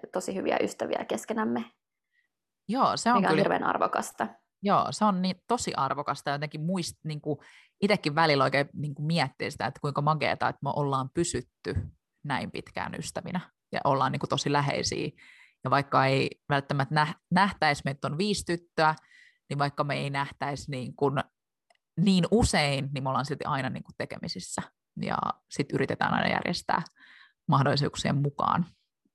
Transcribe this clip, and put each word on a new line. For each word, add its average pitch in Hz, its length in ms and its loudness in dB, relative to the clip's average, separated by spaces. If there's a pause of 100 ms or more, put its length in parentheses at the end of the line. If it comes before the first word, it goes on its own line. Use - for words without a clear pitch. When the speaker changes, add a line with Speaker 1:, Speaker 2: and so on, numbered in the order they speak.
(140)
Speaker 1:
tosi 190 220 -6
hyviä - 280 0
ystäviä - 440 -4
keskenämme, 226 580 -4 (1000)
Speaker 2:
Joo, 196 300 2
se - 140 0
on 247 60 6
Speaker 1:
mikä 185 100 4
on 190 40 4
Speaker 2:
kyllä - 120 4
Speaker 1:
hirveän - 200 2
arvokasta. - 640 0 (360)
Speaker 2:
Joo, 185 280 4
se 214 140 0
on 190 160 2
niin, 185 140 0 (120)
tosi - 300 0
arvokasta. 139 520 -2
Jotenkin 147 320 -4
muist-, 170 420 -4
niinku, 151 400 -4 (380)
itekin 190 340 2
välillä 151 280 6
oikein 135 300 2
niinku 143 280 -6
miettii 151 500 -2
sitä, - 140 -6
että 127 140 -6
kuinka 147 220 -2
mageeta, 139 480 0
että 127 140 -6
me 139 120 -2
ollaan 135 380 -2
pysytty 131 600 -4 (480)
näin 139 280 -4
pitkään - 480 -6
ystävinä - 400 -6 (320)
ja - 120 -2
ollaan 135 280 2
niinku 139 160 -4
tosi 135 240 -2
läheisiä. 143 580 0 (540)
Ja 131 60 -4
vaikka 135 360 4
ei 135 240 4 (200)
välttämättä 143 460 0
näh-, 151 200 2 (160)
nähtäisi, 180 540 2
meitä 139 220 -4
on 143 100 -4
viisi 202 280 0
tyttöä, 165 500 2 (540)
niin 143 100 -4
vaikka 143 240 0
me 143 120 -2
ei 139 140 -4
nähtäisi 139 640 -6
niin 131 240 -8
kuin 139 280 2 (760)
niin 185 340 6
usein, 143 640 2
niin 135 100 -4
me 135 60 -2
ollaan 131 160 0
silti 143 200 -6
aina 135 240 -2
niin - 140 -8
kuin - 140 -20
tekemisissä. - 640 -8 (400)
Ja - 160 0 (320)
sit - 240 -4
yritetään - 400 0
aina - 160 2
järjestää - 520 -2 (680)
mahdollisuuksien 139 680 2
mukaan 143 500 0 (500)